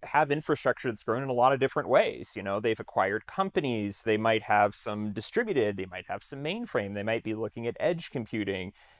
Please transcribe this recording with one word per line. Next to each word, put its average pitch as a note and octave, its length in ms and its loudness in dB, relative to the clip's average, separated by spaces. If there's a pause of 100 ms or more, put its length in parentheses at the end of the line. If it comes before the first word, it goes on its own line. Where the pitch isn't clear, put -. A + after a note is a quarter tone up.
have D3 260 4
infrastructure C#3+ 600 0
that's G#2+ 120 -6
grown A#2+ 220 -2
in C3+ 40 -6
a C3 40 -2
lot B2 200 6
of C3+ 60 2
different C3+ 300 0
ways. C3+ 480 2
You G2 60 -6
know, G2 180 -2
they've A2+ 180 2
acquired G2+ 480 0
companies, C3 800 -2
they A2 140 4
might A2+ 260 2
have G#2 320 4
some G#2+ 360 -4
distributed, A2+ 640 0
they F#2+ 100 -6
might F#2 200 -12
have G2+ 160 -8
some C#3 220 -10
mainframe, D3 500 -4
they G2+ 80 -4
might A2+ 220 0
be A2 100 -2
looking A2+ 320 -6
at A#2 140 -4
edge E3+ 320 -2
computing. G2 600 -4 (260)